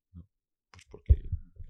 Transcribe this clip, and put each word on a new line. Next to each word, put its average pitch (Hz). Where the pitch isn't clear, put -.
¿no? 87
Pues -
porque -